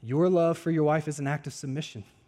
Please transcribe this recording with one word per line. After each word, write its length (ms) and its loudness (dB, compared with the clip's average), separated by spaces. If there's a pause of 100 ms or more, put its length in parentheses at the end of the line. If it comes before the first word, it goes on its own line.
Your 280 2
love 280 4
for 140 -2
your 140 4
wife 200 2
is 140 -6
an 80 -4
act 200 -4
of 60 -10
submission 520 -8 (220)